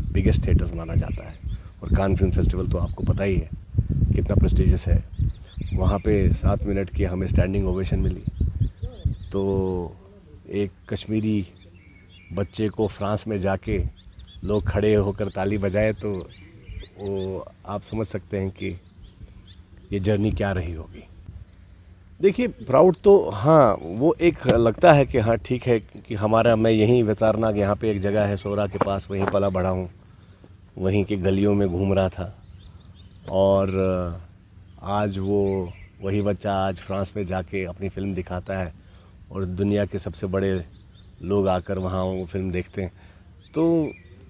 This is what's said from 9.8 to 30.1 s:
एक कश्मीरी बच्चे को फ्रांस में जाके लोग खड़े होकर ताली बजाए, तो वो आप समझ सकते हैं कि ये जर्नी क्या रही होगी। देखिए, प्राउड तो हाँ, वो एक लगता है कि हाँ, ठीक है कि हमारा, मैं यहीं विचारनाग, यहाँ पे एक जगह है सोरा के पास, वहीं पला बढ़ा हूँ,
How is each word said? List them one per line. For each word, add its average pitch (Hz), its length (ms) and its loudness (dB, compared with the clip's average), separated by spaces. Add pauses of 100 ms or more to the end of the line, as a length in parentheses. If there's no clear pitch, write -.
एक 98 200 -4 (180)
कश्मीरी 107 580 -4 (840)
बच्चे 101 360 -4
को 107 180 -2
फ्रांस 101 400 -6
में 107 120 -4
जाके 95 440 -2 (600)
लोग 104 200 -2
खड़े 104 300 2
होकर 101 360 0
ताली 98 280 -2
बजाए, 101 360 0
तो 98 360 -8 (720)
वो 95 460 -6 (200)
आप 101 160 -8
समझ 110 240 -6
सकते 101 320 -6
हैं 95 140 -2
कि 90 260 -8 (1160)
ये 101 60 -2
जर्नी 101 320 2
क्या 98 200 -2
रही 85 220 -4
होगी। - 300 -14 (1160)
देखिए, 220 260 2
प्राउड 156 560 4
तो 196 260 8
हाँ, 123 520 6
वो 110 400 0
एक 160 260 2
लगता 117 460 6
है 143 120 6
कि 131 120 -2
हाँ, 113 200 2
ठीक 123 260 -4
है 120 160 4
कि - 360 -12
हमारा, 113 400 4
मैं 110 160 4
यहीं 113 320 4
विचारनाग, 107 540 2
यहाँ 101 180 2
पे 110 160 -2
एक 101 100 -2
जगह 101 240 0
है 101 120 0
सोरा 101 300 -2
के 98 180 -8
पास, 98 260 -4
वहीं 98 140 -2
पला 101 240 0
बढ़ा 92 200 -2
हूँ, 92 200 -4 (880)